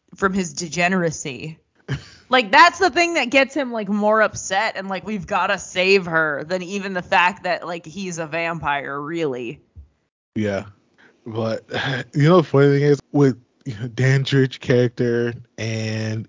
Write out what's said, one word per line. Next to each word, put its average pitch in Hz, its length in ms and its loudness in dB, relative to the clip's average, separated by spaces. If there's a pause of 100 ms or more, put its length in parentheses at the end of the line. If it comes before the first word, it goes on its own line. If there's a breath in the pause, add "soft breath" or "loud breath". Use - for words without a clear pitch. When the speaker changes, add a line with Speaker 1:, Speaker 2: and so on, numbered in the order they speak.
(140)
Speaker 1:
from 190 180 0
his 175 220 -2
degeneracy. 160 1040 -2 (300)
Speaker 2:
<laughs> 139 100 -4 (300 loud breath)
Speaker 1:
Like, 240 220 2
that's 339 300 6
the 370 100 4
thing 339 240 0
that 269 160 0
gets 269 240 2
him, 269 160 -4
like, 220 180 -6
more 208 320 2
upset 202 560 -2
and, 190 120 -8
like, 185 180 -8
"We've 190 220 -8
gotta 190 320 -2
save 185 460 2
her," 156 360 0
than 180 180 -4
even 190 320 -6
the 180 80 -4
fact 185 440 2
that, 175 200 -2
like, 170 220 -10
he's 170 320 -10
a 160 80 -6
vampire, 147 720 -4
really. 143 600 -6 (720)
Speaker 2:
Yeah. 101 300 -2 (600 soft breath)
But, 113 460 -6
<sighs> 123 440 -6
you 147 140 4
know, 180 100 8
the 165 40 6
funny 139 240 4 (140)
thing - 20 0
is, 143 160 4 (140)
with, 135 280 4 (240)
you 113 160 -10
know, 123 60 -8
Dandridge 131 720 2
character 120 760 0 (220)
and 110 720 -4